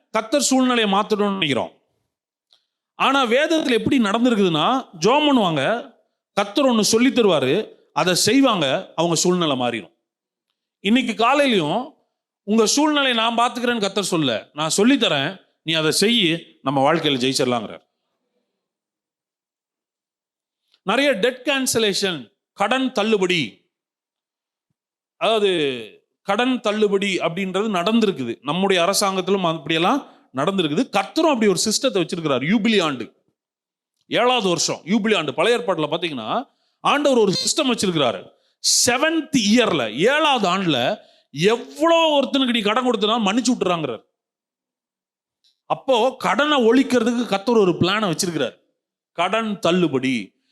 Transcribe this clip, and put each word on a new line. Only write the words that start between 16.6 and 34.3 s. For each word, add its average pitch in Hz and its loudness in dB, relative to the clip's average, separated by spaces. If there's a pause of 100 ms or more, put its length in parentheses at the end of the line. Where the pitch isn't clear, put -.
நம்ம 139 2
வாழ்க்கையில 151 0
ஜெயிச்சிடலாங்கிறார்." 123 -2 (3000)
நிறைய 262 0
டெட் 247 -2
கேன்சலேஷன், 202 -2 (200)
கடன் 254 -2
தள்ளுபடி, 185 -2 (1500)
அதாவது 208 0 (720)
கடன் 240 -2
தள்ளுபடி 202 0
அப்படின்றது 185 -4
நடந்திருக்குது. 180 0
நம்முடைய 180 0
அரசாங்கத்திலும் 190 0
அப்படியெல்லாம் 165 -2 (260)
நடந்திருக்குது. 165 -2
கர்த்தரும் 302 0
அப்படி 220 2
ஒரு 185 2
சிஸ்டத்தை 220 -2
வச்சிருக்கிறார். 156 -2
யூபிலி 202 2
ஆண்டு, 127 -6 (840)
ஏழாவது 220 0